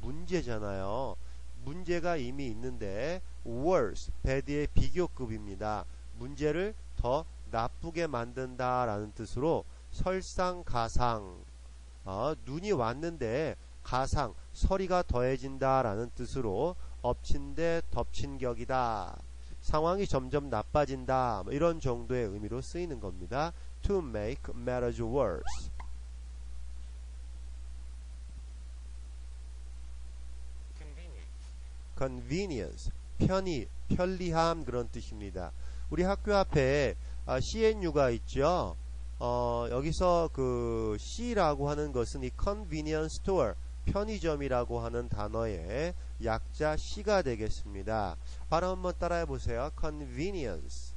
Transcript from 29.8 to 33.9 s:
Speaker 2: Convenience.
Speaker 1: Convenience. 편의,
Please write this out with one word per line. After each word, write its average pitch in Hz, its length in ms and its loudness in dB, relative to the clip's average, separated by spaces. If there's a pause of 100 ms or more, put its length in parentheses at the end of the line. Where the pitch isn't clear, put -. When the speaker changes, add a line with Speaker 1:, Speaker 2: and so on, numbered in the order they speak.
Speaker 2:
Convenience. - 540 -10 (680)
Speaker 1:
Convenience. 131 920 -2 (280)
편의, 185 480 2 (280)